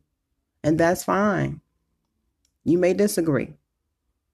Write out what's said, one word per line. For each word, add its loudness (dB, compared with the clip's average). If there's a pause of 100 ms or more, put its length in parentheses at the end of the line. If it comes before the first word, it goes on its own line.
(640)
and 2
that's 2
fine. -2 (1000)
You 2
may 2
disagree. -2 (800)